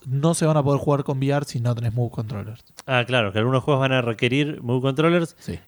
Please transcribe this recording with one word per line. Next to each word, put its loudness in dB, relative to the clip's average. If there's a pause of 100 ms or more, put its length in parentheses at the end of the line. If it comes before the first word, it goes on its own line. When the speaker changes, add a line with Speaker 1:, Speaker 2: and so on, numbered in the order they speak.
Speaker 1:
no 2
se 0
van 4
a 4
poder 2
jugar 0
con -4
V 0
R 0
si -6
no 0
tenés -2
Move 0
Controllers. -8 (220)
Speaker 2:
Ah, 2
claro, 0
que 2
algunos 2
juegos 2
van 2
a 2
requerir 0
Move 0
Controllers 0
Speaker 1:
Sí. -10 (100)